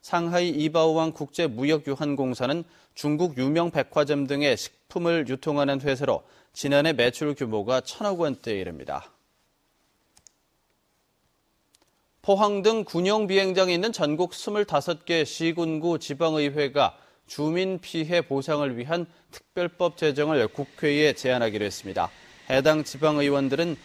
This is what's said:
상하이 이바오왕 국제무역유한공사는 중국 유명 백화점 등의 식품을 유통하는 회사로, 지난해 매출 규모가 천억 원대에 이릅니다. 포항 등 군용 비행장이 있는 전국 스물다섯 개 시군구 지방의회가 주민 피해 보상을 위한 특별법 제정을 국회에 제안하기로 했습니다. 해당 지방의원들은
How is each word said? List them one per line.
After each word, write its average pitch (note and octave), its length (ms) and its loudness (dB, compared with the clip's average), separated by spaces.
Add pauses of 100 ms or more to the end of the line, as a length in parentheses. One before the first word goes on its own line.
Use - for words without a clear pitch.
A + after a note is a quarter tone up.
상하이 E3+ 480 0
이바오왕 D#3+ 640 2
국제무역유한공사는 C#3+ 1500 -2 (300)
중국 D3+ 440 -2
유명 D#3 320 0
백화점 C#3+ 560 0
등의 C#3 300 2
식품을 E3+ 720 -2
유통하는 C#3 520 0
회사로, C3 440 0 (280)
지난해 C#3+ 400 2
매출 B2+ 420 0
규모가 A#2 480 -2
천억 G3+ 380 -4
원대에 B2+ 400 -2
이릅니다. C#2+ 520 -10 (3000)
포항 G3+ 420 2
등 G#3+ 220 2
군용 G3+ 420 0
비행장이 F#3+ 460 2
있는 F#3+ 200 0
전국 E3 420 0
스물다섯 F3+ 680 -2
개 E3 200 2
시군구 D#3+ 760 -2
지방의회가 D3 1000 0 (300)
주민 F3 520 -2
피해 E3 440 -2
보상을 C#3 540 -2
위한 E3 300 -4 (240)
특별법 - 680 -4
제정을 D3 520 2
국회에 D3 640 0
제안하기로 A#2 520 0
했습니다. F#2+ 460 -4 (400)
해당 D3 340 2
지방의원들은 C#3+ 1000 0